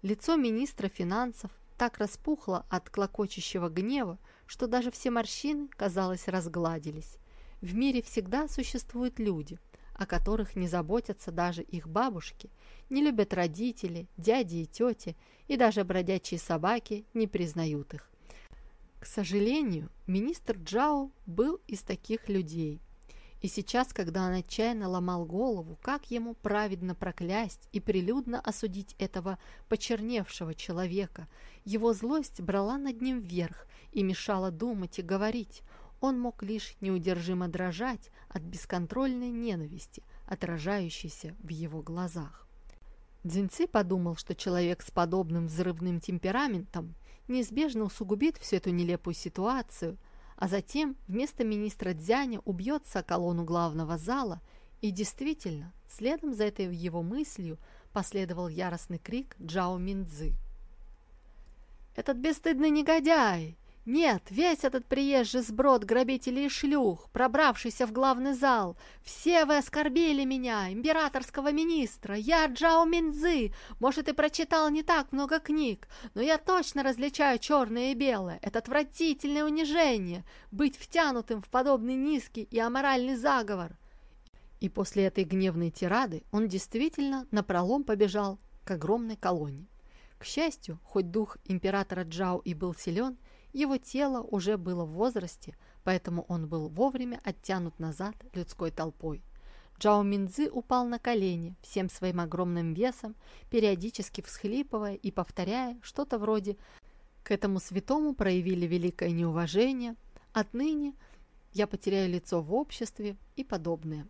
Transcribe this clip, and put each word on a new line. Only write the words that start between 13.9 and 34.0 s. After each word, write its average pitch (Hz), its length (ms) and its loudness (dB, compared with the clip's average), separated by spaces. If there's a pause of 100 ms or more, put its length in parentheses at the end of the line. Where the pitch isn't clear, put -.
дяди 185 380 2
и 160 100 -2
тети, - 500 -2 (320)
и 277 80 0
даже 220 260 6
бродячие 185 560 0
собаки 208 760 0
не 226 120 2
признают 160 680 -2
их. - 160 -16 (880)
К - 80 -16
сожалению, 202 840 0 (180)
министр 220 560 -2
Чжао 269 480 2 (140)
был 220 420 0
из 208 140 -6
таких - 480 -6
людей. 160 540 -2 (580)
И 196 80 -4
сейчас, 240 460 -2
когда 185 320 0
он 180 80 0
отчаянно 220 520 -2
ломал 180 380 0
голову, 170 560 -2
как 277 300 -4
ему 233 240 -4
праведно 196 600 -2
проклясть 185 800 -4
и 208 80 -2
прилюдно 233 580 0
осудить 196 600 -6
этого 185 400 -4 (320)
почерневшего 214 840 -4
человека, 185 720 -4 (380)
его 220 300 2
злость 240 480 -2
брала 196 340 0
над 269 240 -4
ним 254 200 -2
верх 175 460 -4 (260)
и 202 100 0